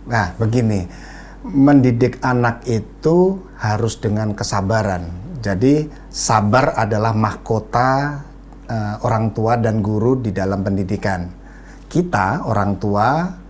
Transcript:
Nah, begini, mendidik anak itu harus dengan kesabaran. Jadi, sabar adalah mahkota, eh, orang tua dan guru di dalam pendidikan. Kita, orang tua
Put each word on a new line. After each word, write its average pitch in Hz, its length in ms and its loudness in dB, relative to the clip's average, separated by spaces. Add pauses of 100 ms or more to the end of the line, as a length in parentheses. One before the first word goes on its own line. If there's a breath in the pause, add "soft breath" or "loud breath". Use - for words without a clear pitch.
Nah, 107 300 0
begini, 110 500 2 (600 loud breath)
mendidik 131 760 4
anak 123 460 0
itu 170 720 2 (160)
harus 107 440 -2
dengan 107 340 -2
kesabaran. 101 760 -2 (300)
Jadi, 123 480 2 (220 loud breath)
sabar 110 680 2
adalah 110 400 0
mahkota, 123 1040 0 (460)
eh, 107 340 -4
orang 113 320 0
tua 113 240 0
dan 110 240 0
guru 107 380 2
di 113 140 -2
dalam 95 340 -2
pendidikan. 95 640 -2 (560 loud breath)
Kita, 147 560 0
orang 101 380 0
tua 120 580 0 (120)